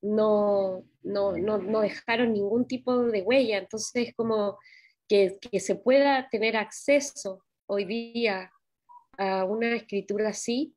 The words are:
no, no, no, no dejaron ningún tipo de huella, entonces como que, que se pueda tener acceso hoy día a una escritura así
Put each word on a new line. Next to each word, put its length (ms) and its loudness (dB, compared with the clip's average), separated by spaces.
no, 800 2
no, 340 -2
no, 220 0
no 220 0
dejaron 520 0
ningún 340 0
tipo 360 -2
de 180 0
huella, 380 2
entonces 560 -6
como 420 -2
que, 320 4
que 200 -4
se 160 -2
pueda 540 4
tener 280 -2
acceso 840 -2
hoy 180 -2
día 680 -4
a 280 0
una 300 0
escritura 540 -4
así 480 -4